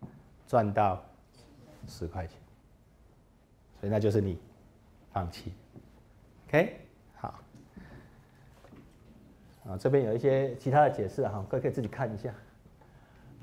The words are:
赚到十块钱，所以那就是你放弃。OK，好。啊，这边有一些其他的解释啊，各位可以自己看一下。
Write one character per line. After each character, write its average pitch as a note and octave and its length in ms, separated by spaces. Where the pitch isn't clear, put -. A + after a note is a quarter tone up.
赚 A2 260
到 G2+ 300
十 - 180
块 F2+ 180
钱， - 120
所 G2+ 80
以 - 20
那 G#2+ 80
就 G#2 140
是 G#2 80
你 F#2+ 180
放 F2+ 160
弃。 F#2 240
OK， E3 300
好。 - 180
啊， F#2+ 100
这 C3 140
边 C#3 140
有 A2 100
一 A#2+ 40
些 C3+ 380
其 - 140
他 D3 120
的 C#3+ 80
解 G#2 180
释 C3+ 140
啊， G2+ 260
各 - 80
位 B2 60
可 D3 60
以 - 40
自 C3+ 100
己 G#2+ 60
看 A2+ 260
一 - 20
下。 A2+ 160